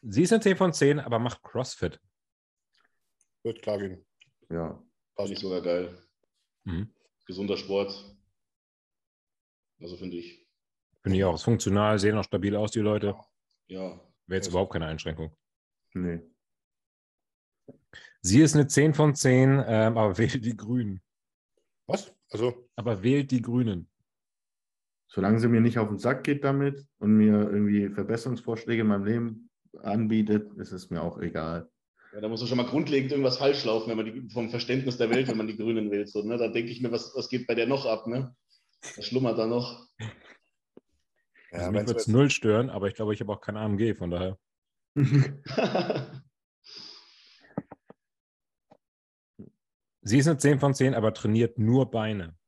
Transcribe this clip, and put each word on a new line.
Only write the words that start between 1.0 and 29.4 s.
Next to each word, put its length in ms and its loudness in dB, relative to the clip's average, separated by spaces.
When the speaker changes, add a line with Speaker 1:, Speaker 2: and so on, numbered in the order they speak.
Speaker 1:
macht 240 -4
CrossFit. 560 -6
Speaker 2:
Wird 180 -6
klar 160 -2
gehen. 280 -8
Speaker 3:
Ja. 200 -6
Speaker 2:
Passt. 120 -4
Speaker 4:
Finde 60 -6
ich 60 -10
sogar 220 -4
geil. 360 -2
Speaker 1:
Mhm. 280 -6
Speaker 4:
Gesunder 320 -6
Sport. 340 -4
Also 160 -14
finde 200 -10
ich. 300 -16
Speaker 1:
Finde 140 2
ich 80 4
auch. 100 2
Ist 80 -10
funktional, 560 2
sehen 180 2
auch 60 -2
stabil 320 -2
aus, 160 -2
die 80 -4
Leute. 360 0
Speaker 4:
Ja. 320 -10
Speaker 1:
Wäre 100 -2
jetzt 100 -2
Speaker 2:
Ja. 40 -6
Speaker 1:
überhaupt 220 0
keine 140 -4
Einschränkung. 480 -8
Speaker 3:
Nee. 280 -4
Speaker 1:
Sie 200 6
ist 140 6
eine 120 6
zehn 260 4
von 220 4
zehn, 520 6
ähm, 300 4
aber 200 2
<laughs> 0 -
wählt 280 0
die 100 -2
Grünen. 460 -6
Speaker 2:
Was? 260 -4
Also 460 -4
Speaker 1:
Aber 280 -4
wählt 280 0
die 100 0
Grünen. 480 -2
Speaker 3:
Solange 300 2
sie 80 2
mir 140 4
nicht 180 4
auf 80 0
den 120 -6
Sack 260 -2
geht 180 -2
damit 420 -2
und 180 4
mir 180 8
irgendwie 400 2
Verbesserungsvorschläge 920 -4
in 60 2
meinem 180 2
Leben 420 -4